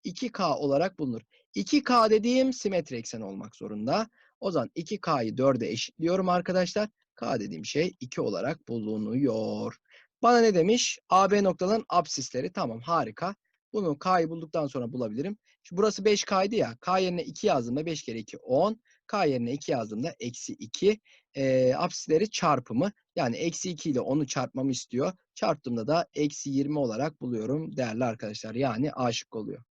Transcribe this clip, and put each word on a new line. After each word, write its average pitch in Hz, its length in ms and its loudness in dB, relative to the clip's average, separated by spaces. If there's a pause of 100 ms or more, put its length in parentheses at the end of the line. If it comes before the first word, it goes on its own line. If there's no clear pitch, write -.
iki 214 280 -6
K 170 240 0
olarak 147 440 0
bulunur. 123 220 -4 (340)
İki 277 280 2
K 233 260 6
dediğim 247 440 4
simetri 185 420 -2
ekseni 113 280 -8
olmak 98 320 -10
zorunda. 117 540 -4 (300)
O 190 120 -4
zaman 160 240 -2
iki 175 260 -6
K'yı 120 360 0
dörde 127 340 2
eşitliyorum 175 580 -2
arkadaşlar. 180 600 0 (260)
K 135 240 -4
dediğim 85 260 -8
şey 160 340 -2
iki 127 220 -8
olarak 104 460 -4
bulunuyor. 110 1080 -2 (460)
Bana 240 180 8
ne 220 160 6
demiş? 196 440 4 (100)
A 190 220 6
B 202 120 4
noktaların 185 460 2
apsisleri. 165 640 -2
Tamam, 120 280 -6
harika. 160 540 -2 (380)
Bunu 170 260 -2
K'yı 175 300 2
bulduktan 160 380 -4
sonra 123 260 -6
bulabilirim. 123 440 -4 (260)
Şimdi 175 140 -8
burası 202 280 0
beş 208 180 4
K'ydı 202 320 0
ya. 120 260 0
K 185 180 2
yerine 175 240 0
iki 165 240 -4
yazdığımda 135 380 0
beş 160 180 -4
kere 117 140 -6
iki, 110 200 -10
on. 180 440 0 (260)
K 202 180 0
yerine 123 280 0
iki 143 180 -6
yazdığımda 117 480 -2
eksi - 340 -8
iki. 196 460 0 (360)
E, 131 420 4
apsisleri 175 520 0
çarpımı, 147 600 0 (240)
yani 123 200 0
eksi 165 340 -4
iki 160 220 -4
ile 123 80 2
onu 139 280 0
çarpmamı 131 440 -2
istiyor. 135 420 -2 (220)
Çarptığımda 120 520 -2
da 160 260 2
eksi 147 360 -2
yirmi 143 300 0
olarak 135 420 -2
buluyorum 131 560 -4
değerli 120 280 -2
arkadaşlar. 110 500 -6
Yani 127 380 0
A 123 180 0
şıkkı - 260 -8
oluyor. 104 340 -8